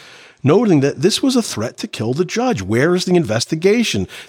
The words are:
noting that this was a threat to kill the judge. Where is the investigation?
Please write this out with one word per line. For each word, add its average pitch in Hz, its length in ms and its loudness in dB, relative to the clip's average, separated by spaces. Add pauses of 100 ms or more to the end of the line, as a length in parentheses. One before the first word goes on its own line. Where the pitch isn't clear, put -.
(420)
noting 175 380 4
that 139 220 -2
this 190 200 2
was 262 140 2
a 233 60 0
threat - 340 -6
to - 100 -12
kill 113 260 -6
the 160 120 -2
judge. 220 360 -2
Where 120 360 0
is 180 80 -2
the 180 100 0
investigation? 160 960 0 (200)